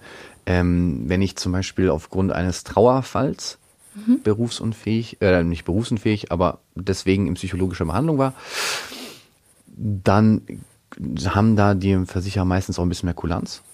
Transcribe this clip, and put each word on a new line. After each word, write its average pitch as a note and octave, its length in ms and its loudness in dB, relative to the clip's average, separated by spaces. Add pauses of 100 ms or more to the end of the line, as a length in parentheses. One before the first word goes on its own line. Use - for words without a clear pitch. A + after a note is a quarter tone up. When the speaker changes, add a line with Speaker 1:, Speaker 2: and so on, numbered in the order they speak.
(460)
Speaker 1:
Ähm, F2 640 2
wenn F2+ 160 2
ich F#2+ 120 -2
zum - 160 -4
Beispiel F#2 380 0
aufgrund F2+ 420 -2
eines F2 320 -2
Trauerfalls B2 920 0 (380)
Speaker 2:
Mhm. A3 280 0
Speaker 1:
berufsunfähig, A2+ 1000 -2
äh, F2+ 220 6
nicht E2+ 220 -2
berufsunfähig, G#2+ 640 -2
aber F2 280 0 (160)
deswegen F#2+ 520 0
in D#2+ 60 -2
psychologischer F2+ 520 -4
Behandlung C3+ 340 0
war, C3+ 140 0 (1300)
dann G#2 760 2 (840)
haben G#2 300 4
da G2+ 180 4
die F#2 320 2
Versicherer F#2+ 400 -2
meistens F#2 320 0
auch F2 60 0
ein F2 60 2
bisschen F2 180 -4
mehr E2 80 -2
Kulanz. - 480 -6 (100)